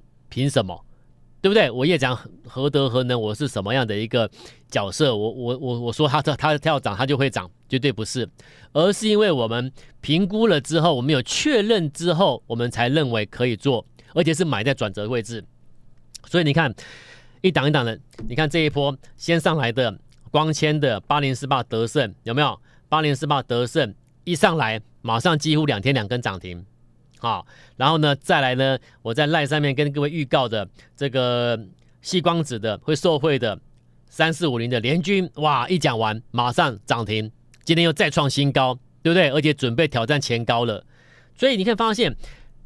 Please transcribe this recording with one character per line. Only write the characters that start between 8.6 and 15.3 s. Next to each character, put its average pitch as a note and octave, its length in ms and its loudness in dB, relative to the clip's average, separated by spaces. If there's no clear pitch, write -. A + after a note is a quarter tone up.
而 F3 200 4
是 G#3+ 160 -2
因 G#3 120 4
为 G#3 100 4
我 B2 160 0
们 A#2+ 260 -4
评 E3+ 260 2
估 G#3+ 220 2
了 D#3+ 120 2
之 D#3+ 200 0
后， E3 120 4
我 B2 80 0
们 C#3+ 140 0
有 B2+ 80 2
确 C4+ 400 0
认 G3+ 300 2
之 E3+ 200 -2
后， D#3 360 2
我 A#2 80 -4
们 A#2+ 120 -2
才 A#2+ 200 0
认 C#3 240 2
为 A2 140 0
可 B2 200 -2
以 B2 80 0
做， A#2+ 320 -2
而 C3+ 100 2
且 D#3+ 100 2
是 E3 100 0
买 A2+ 200 -2
在 C3+ 100 2
转 G#2+ 180 -4
折 G#2 160 -6
位 A#2+ 140 -2
置。 G#2+ 220 -10